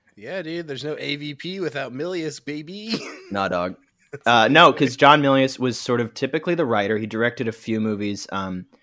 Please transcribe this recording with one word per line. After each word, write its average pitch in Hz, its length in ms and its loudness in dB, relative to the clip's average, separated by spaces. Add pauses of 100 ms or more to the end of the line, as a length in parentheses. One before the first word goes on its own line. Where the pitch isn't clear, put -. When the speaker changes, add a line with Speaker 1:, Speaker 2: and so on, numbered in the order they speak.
(160)
Speaker 1:
Yeah, 156 280 -10
dude, 165 240 -8
there's 135 160 -10
no 147 160 -6
A 139 160 -6
V 147 180 -10
P 180 260 -10
without 135 320 -6
Milius, 160 540 -6
baby. 180 480 -10 (200)
<laughs> - 180 -18
Speaker 2:
Nah, 98 160 -2
dog. 90 280 -2 (520)
Uh, 113 200 6
no, 156 240 8
'cause 123 240 0
John 143 280 8
Milius 135 340 4
was 127 220 -2
sort 120 200 0
of 113 140 -2
typically 160 400 -2
the 160 140 0
writer. 107 320 2
He 110 80 -6
directed 113 400 -2
a 110 40 -4
few 110 280 -4
movies, 104 520 -4
um, 95 360 -6 (160)